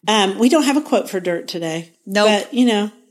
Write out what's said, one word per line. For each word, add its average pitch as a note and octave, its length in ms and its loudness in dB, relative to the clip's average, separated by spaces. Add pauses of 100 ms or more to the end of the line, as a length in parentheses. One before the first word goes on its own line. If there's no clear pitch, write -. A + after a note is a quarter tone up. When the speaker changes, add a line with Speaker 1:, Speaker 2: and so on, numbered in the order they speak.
Speaker 1:
Um, G3 320 0
we A#3+ 100 4
don't D4+ 160 4
have C4+ 120 0
a D4 60 0
quote A#3 260 -2
for F#3+ 120 -6
dirt F3 280 -6
today. E3 440 -8 (120)
Speaker 2:
Nope. G#3 240 0
Speaker 1:
But, G#3 260 0
you B3 120 4
know G#3 240 0 (200)